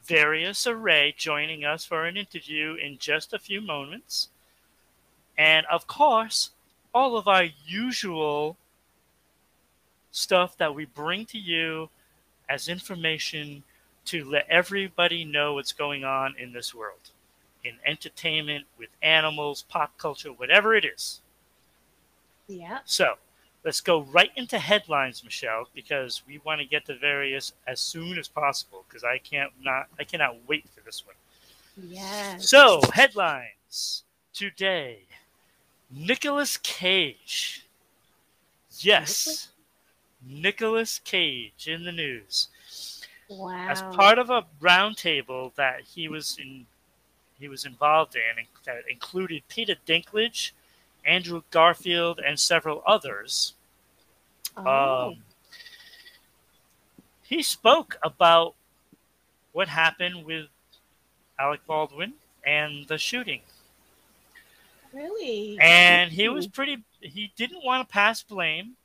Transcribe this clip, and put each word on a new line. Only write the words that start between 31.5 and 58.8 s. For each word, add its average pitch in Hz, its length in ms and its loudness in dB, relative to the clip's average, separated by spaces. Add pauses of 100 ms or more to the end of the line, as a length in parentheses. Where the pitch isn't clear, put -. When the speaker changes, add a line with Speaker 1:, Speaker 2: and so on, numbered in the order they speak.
Speaker 2:
Yes. 190 720 -8
Speaker 1:
So, 254 320 10 (120)
headlines 160 1120 0 (300)
today. 170 720 -4 (880)
Nicolas 262 680 -2
Cage. - 1120 -2 (1120)
Yes. 175 480 4
Speaker 2:
Nicolas? 311 220 -8 (760)
Speaker 1:
Nicolas 214 800 -2
Cage 139 640 -4
in 165 160 -8
the 175 80 -10
news. 135 560 -6 (800)
Speaker 2:
Wow. 185 420 -12
Speaker 1:
As 185 120 -2 (140)
part 202 220 10
of 247 140 -2
a 240 160 0 (120)
roundtable 160 960 0
that 131 260 -2
he 160 260 -12
was 151 320 -8
in, 135 260 -18 (720)
he 143 100 -18
was 135 180 -12
involved 147 500 2
in, 113 240 -2
and 117 80 -12 (160)
that 120 260 -10
included 165 600 -8
Peter 214 260 -4 (100)
Dinklage, 214 680 -4 (520)
Andrew 170 440 -2
Garfield, 170 680 2
and 147 180 -2
several 160 480 0
others. 131 680 0 (1040)
Speaker 2:
Oh. 135 540 0
Speaker 1:
Um, 110 120 -18 (2000)
he 294 200 -4
spoke - 600 4
about 165 520 6 (960)